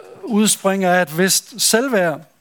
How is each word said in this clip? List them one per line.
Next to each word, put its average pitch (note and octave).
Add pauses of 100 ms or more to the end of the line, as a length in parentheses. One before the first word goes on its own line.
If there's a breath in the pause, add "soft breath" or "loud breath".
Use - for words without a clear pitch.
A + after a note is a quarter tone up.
(240)
udspringer G3
af F3+
et D#3+
vist F#3
selvværd. G3 (200)